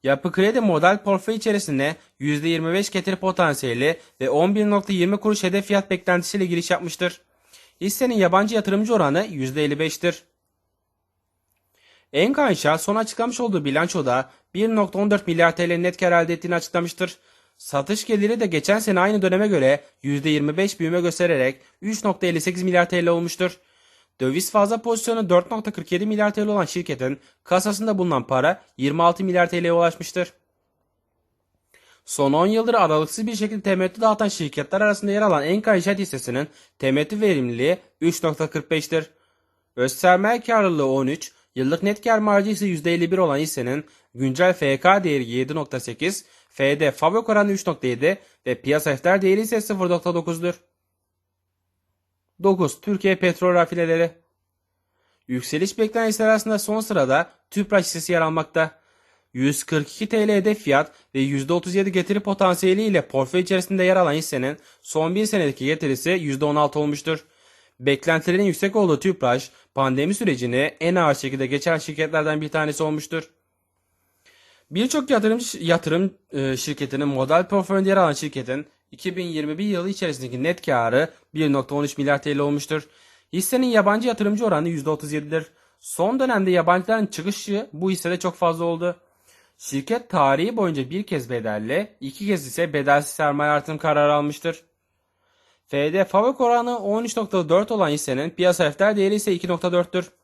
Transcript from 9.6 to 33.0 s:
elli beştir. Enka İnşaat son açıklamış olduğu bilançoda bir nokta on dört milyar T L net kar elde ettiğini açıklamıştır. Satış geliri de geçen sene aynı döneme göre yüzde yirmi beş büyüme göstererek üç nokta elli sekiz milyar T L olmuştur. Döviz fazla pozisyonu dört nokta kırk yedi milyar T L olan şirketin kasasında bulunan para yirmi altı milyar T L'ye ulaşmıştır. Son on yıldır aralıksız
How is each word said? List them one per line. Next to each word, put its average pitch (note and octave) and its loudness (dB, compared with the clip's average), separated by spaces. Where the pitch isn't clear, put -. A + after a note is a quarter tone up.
elli C#3+ -2
beştir. E3 -2
Enka B3 2
İnşaat D#3+ 2
son G3+ -2
açıklamış A3+ -4
olduğu F#3+ -2
bilançoda C#3 0
bir G#3+ 0
nokta G3+ 0
on G#3 2
dört G3+ 0
milyar E3 4
T F3 0
L E3+ 0
net F3 -2
kar F3 4
elde E3+ -2
ettiğini E3+ -4
açıklamıştır. E3+ -4
Satış C#3+ -4
geliri A3 0
de A#3 2
geçen F#3 0
sene G3+ 0
aynı G3+ 2
döneme F#3+ 2
göre C#3+ 2
yüzde C#3+ -2
yirmi D3+ 0
beş G3 -2
büyüme E3+ 0
göstererek E3 0
üç G#3 -6
nokta F#3+ 0
elli E3 0
sekiz F3+ -4
milyar F3 2
T F3 0
L - 4
olmuştur. E3+ -2
Döviz C#3 -2
fazla G#3+ 2
pozisyonu A3+ -2
dört F3 4
nokta G#3+ -6
kırk E3+ -10
yedi F3+ 0
milyar G#3 0
T G#3+ -2
L - -2
olan G3+ 0
şirketin C3 -6
kasasında G3+ 0
bulunan D#3 0
para C#3 2
yirmi C#3+ 0
altı E3+ 4
milyar F3 2
T F3 -2
L'ye E3+ 2
ulaşmıştır. E3+ 0
Son C#3 0
on E3+ 4
yıldır A3 0
aralıksız D#3+ 2